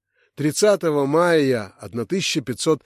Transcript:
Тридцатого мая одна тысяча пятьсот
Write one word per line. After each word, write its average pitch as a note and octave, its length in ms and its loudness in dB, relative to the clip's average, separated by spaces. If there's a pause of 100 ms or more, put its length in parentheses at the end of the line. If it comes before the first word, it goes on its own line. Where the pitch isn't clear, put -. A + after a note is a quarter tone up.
(360)
Тридцатого D3+ 720 0
мая C#3+ 720 2
одна G#2+ 260 -8
тысяча E3+ 360 -4
пятьсот C#3 440 -2